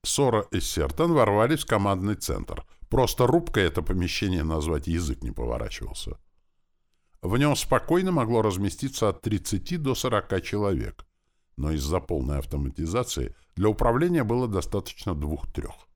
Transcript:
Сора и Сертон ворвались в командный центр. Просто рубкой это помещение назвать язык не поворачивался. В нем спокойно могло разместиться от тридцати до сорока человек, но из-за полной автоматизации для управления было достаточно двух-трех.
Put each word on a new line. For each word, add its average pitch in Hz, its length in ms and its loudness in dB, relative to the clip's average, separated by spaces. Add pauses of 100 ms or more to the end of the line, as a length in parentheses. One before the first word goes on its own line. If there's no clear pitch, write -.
Сора 117 460 2
и 92 80 0
Сертон 87 540 0
ворвались 117 500 4
в - 40 -10
командный 101 480 2
центр. - 500 -6 (240)
Просто 123 360 4
рубкой 160 380 4
это 82 180 2
помещение 87 600 0
назвать 78 440 0
язык 82 360 -2
не - 80 -6
поворачивался. 58 880 -8 (1000)
В 95 160 0
нем 143 180 4
спокойно 170 560 2
могло 120 300 2
разместиться 104 680 0
от 92 120 -4
тридцати 107 560 -2
до 135 180 0
сорока 104 460 0
человек, 98 640 -2 (500)
но 73 160 -2
из-за 76 300 0
полной 69 380 -2
автоматизации 71 960 -4 (220)
для 104 140 2
управления 131 560 2
было 123 220 0
достаточно 95 680 -4
двух-трех. - 800 -6